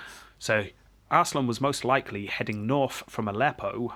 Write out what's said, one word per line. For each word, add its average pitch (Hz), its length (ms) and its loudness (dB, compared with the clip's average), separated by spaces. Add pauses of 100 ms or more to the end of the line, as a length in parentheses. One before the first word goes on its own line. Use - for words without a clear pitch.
(380)
So 107 280 2 (440)
Arslan 143 380 4
was 117 140 0
most 139 220 0
likely 117 440 0
heading 107 400 -4
north 135 400 2
from 107 200 -4
Aleppo, 113 680 -2